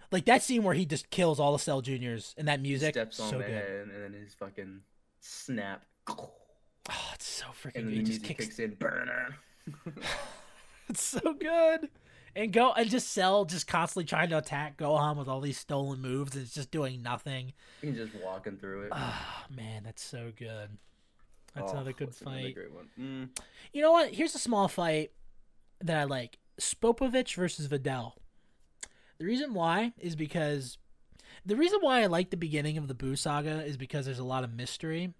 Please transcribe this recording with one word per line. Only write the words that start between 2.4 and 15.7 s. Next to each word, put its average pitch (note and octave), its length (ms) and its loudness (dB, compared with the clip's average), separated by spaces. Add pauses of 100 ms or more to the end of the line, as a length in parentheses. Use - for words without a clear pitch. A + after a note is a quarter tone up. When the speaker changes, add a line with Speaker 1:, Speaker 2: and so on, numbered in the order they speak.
Speaker 1:
that D3 140 2
Speaker 2:
He C#3 80 -2
Speaker 1:
music, C#3 260 2
Speaker 2:
steps A2+ 240 -2
on A2 120 -2
Speaker 1:
so B2+ 80 0
Speaker 2:
the A2+ 60 -2
Speaker 1:
good. G#2+ 80 -4
Speaker 2:
head G2+ 180 -2 (120)
and, G#2 80 -10
and G2+ 140 -10 (100)
then G2+ 80 -14
his G2+ 120 -18
fucking G2 480 -12 (360)
snap. - 680 -6 (240)
Speaker 1:
Oh, - 220 -10 (840)
it's - 120 -12
so - 200 -8
freaking - 300 -14
Speaker 2:
And A2+ 80 -4
Speaker 1:
good. - 20 -
Speaker 2:
then A2 40 -2
Speaker 1:
He A2 80 0
Speaker 2:
the A2 60 2
Speaker 1:
just A2 180 0
Speaker 2:
music - 160 -6
Speaker 1:
kicks A2 180 -6
Speaker 2:
kicks - 40 -10
in. G#2+ 160 -2
<laughs> B2+ 1160 -6
Speaker 1:
<laughs> - 920 -10
It's - 140 -4
so D4 360 0
good. D#4+ 500 4 (460)
And G#3 180 -2
go, A#3 200 8
and A3+ 160 4
just A#3 240 0
Cell G3 320 6
just D#3+ 220 -4
constantly E3+ 400 2
trying E3 240 2
to D#3+ 80 4
attack D3+ 380 -4
Gohan D3+ 400 4
with C#3 120 -4
all C3+ 120 -2
these C#3 180 -2
stolen C#3 420 -2